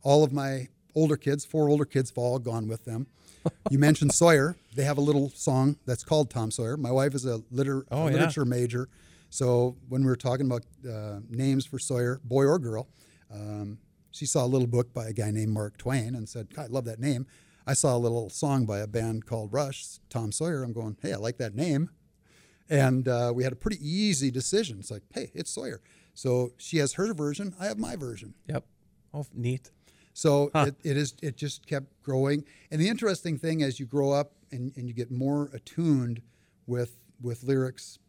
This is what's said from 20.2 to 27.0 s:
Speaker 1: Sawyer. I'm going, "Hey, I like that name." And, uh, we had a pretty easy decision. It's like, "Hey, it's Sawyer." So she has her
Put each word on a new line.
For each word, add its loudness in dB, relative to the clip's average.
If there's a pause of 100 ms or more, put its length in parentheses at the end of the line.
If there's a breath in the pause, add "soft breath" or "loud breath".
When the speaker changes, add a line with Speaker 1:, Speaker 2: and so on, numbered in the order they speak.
Speaker 1:
Sawyer. -2
I'm -6
going, -6
"Hey, -4
I -4
like -4
that -6
name." 0 (840 soft breath)
And, 4
uh, 2
we 0
had -2
a -10
pretty -4 (100)
easy 2
decision. -2
It's -14
like, -12 (100)
"Hey, -8
it's -10
Sawyer." -10 (360 soft breath)
So 0
she -4
has 2
her -2